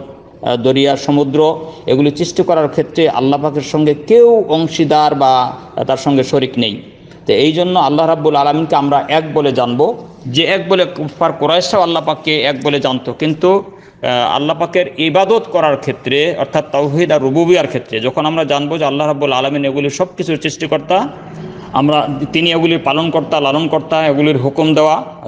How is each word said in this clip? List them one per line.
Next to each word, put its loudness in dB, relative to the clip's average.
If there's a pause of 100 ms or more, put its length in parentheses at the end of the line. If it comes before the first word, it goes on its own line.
(420)
আহ, 0
দরিয়া, 2
সমুদ্র, 0 (260)
এগুলি 2
সৃষ্টি -2
করার 2
ক্ষেত্রে 0
আল্লাহ 0
পাকের -2
সঙ্গে 0 (120)
কেউ 6
অংশীদার 2
বা 2 (340)
তার 0
সঙ্গে 0
শরিক 0
নেই। -2 (440)
তো 2
এই 4
জন্য 0
আল্লাহ 2
রাব্বুল 2
আলামিনকে 2
আমরা 2
এক 0
বলে 2
জানব, 0 (320)
যে 0
এক -2
বলে 2
কুফার -4
কুরাইশরাও 0
আল্লাহ 0
পাককে -2
এক -2
বলে 0
জানতো, -2
কিন্তু, 0
আহ, -4
আল্লাহ -2
পাকের 0 (120)
ইবাদত 2 (100)
করার 2
ক্ষেত্রে, -2
অর্থাৎ -4
তাওহীদ 0
আর 2
রুবুবিয়ার 2
ক্ষেত্রে, -6
যখন -2
আমরা 0
জানবো -2
যে -2
আল্লাহ 0
রাব্বুল 0
আলামিন 0
এগুলি -2
সব -2 (100)
কিছুর -4
সৃষ্টিকর্তা, -2 (640)
আমরা, 2 (240)
তিনি 0
এগুলির 2
পালনকর্তা, -2
লালনকর্তা, 0
এগুলির 2
হুকুম 0
দেওয়া 2 (240)